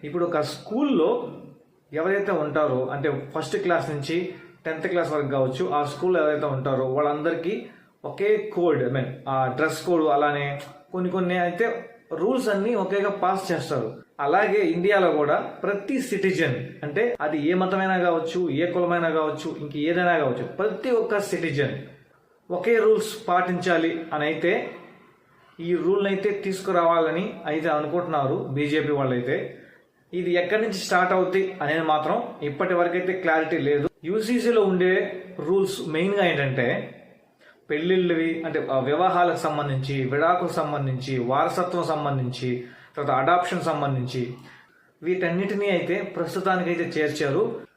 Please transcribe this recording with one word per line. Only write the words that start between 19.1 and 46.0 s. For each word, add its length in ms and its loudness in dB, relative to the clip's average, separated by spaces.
కావచ్చు, 500 -2
ఇంక 160 -10
ఏదైనా 420 2
కావచ్చు, 260 0
ప్రతి 460 -4
ఒక్క 280 2
సిటిజన్ 600 -2
ఒకే 280 2
రూల్స్ 500 2
పాటించాలి 840 2
అని 120 -2
అయితే 480 0
ఈ 140 0
రూల్ని 360 2
అయితే 200 0
తీసుకురావాలని 1040 0
అయితే 220 -2
అనుకుంటున్నారు 680 0
బీజేపీ 580 0
వాళ్ళైతే. 680 -2
ఇది 180 -2
ఎక్కడి 300 2
నుంచి 120 -2
స్టార్ట్ 380 2
అవుద్ది 500 2
అనేది 200 0
మాత్రం 400 2
ఇప్పటి 320 -2
వరకైతే 380 2
క్లారిటీ 460 0
లేదు. 300 2
యూసీసీలో 580 2
ఉండే 600 2
రూల్స్ 500 0
మెయిన్గా 380 2
ఏంటంటే 640 0
పెళ్ళిళ్ళవి, 760 2
అంటే, 240 -2
ఆ, 80 2
వివాహాలకు 580 4
సంబంధించి, 680 -2
విడాకులకు 480 2
సంబంధించి, 680 -2
వారసత్వం 640 0
సంబంధించి, 800 -2
తర్వాత 140 -2
అడాప్షన్ 520 2
సంబంధించి 760 -2
వీటన్నిటినీ 640 0
అయితే 500 0